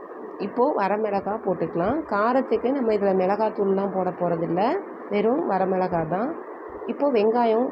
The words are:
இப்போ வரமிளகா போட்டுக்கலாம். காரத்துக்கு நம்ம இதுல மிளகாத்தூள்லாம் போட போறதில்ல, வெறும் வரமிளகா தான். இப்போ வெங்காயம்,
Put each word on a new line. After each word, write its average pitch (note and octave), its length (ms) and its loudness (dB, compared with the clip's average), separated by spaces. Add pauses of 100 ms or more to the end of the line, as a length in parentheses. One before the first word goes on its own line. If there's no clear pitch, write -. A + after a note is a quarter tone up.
(460)
இப்போ A#3+ 180 0 (160)
வரமிளகா G3 540 0 (120)
போட்டுக்கலாம். F3+ 520 -2 (160)
காரத்துக்கு A#3+ 640 2
நம்ம A3+ 200 2
இதுல G3 240 2
மிளகாத்தூள்லாம் G3 760 0
போட F#3 140 0 (100)
போறதில்ல, E3+ 420 0 (520)
வெறும் A3 380 2
வரமிளகா F#3 500 2 (140)
தான். A3+ 140 -2 (640)
இப்போ C#4+ 140 0 (100)
வெங்காயம், A3+ 540 4